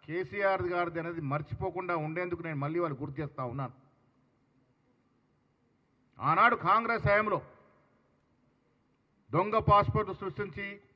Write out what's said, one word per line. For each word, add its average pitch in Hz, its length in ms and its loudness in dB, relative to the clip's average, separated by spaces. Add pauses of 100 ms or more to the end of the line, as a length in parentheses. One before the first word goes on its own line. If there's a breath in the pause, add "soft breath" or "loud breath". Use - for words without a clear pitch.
కేసీఆర్ 190 600 -2
గారిది 175 360 -2
అనేది 165 220 -6
మర్చిపోకుండా 170 720 -4
ఉండేందుకు 165 460 -4
నేను 160 220 -6
మళ్ళీ 160 160 -2
వాళ్ళు 156 220 -2
గుర్తు 147 200 -8
చేస్తా 143 220 -8
ఉన్నాను. 131 320 -6 (2500)
ఆనాడు 190 360 6
కాంగ్రెస్ 226 520 2
హయాంలో 208 320 4 (1900)
దొంగ 214 280 2
పాస్‌పోర్ట్ 208 520 4 (100)
సృష్టించి 202 460 -8 (280)